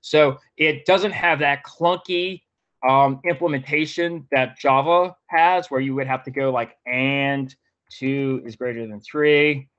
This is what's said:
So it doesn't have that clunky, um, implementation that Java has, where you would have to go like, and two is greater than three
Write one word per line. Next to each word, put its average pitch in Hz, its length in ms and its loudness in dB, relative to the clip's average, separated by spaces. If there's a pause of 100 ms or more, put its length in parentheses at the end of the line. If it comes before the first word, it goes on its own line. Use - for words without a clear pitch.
So 147 360 2 (200)
it 151 280 -2
doesn't 185 280 2
have 165 260 0
that 143 240 -2
clunky, 180 800 -4 (440)
um, 135 400 4
implementation 156 1000 -4
that 127 300 0
Java 165 560 2 (120)
has, 170 440 2
where 135 100 0
you 135 140 -4
would 135 100 -2
have 131 200 -6
to 135 60 -12
go 135 200 -2
like, 117 340 -4
and 139 720 -2 (340)
two 135 560 -4
is 113 120 -14
greater 120 280 -6
than 107 140 -14
three 147 800 2